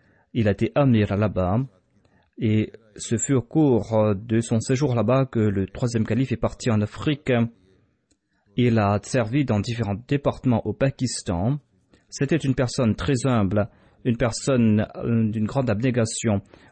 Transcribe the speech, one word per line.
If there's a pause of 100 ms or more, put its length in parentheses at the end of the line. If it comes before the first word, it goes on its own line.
(340)
il
a
été
amir
là-bas. (760)
Et (260)
ce
fut
au
cours
de
son
séjour
là-bas
que
le
troisième
calife
est
parti
en
Afrique. (1300)
Il
a
servi
dans
différents
départements
au
Pakistan. (500)
C'était
une
personne
très
humble, (360)
une
personne, (100)
euh,
d'une
grande
abnégation, (300)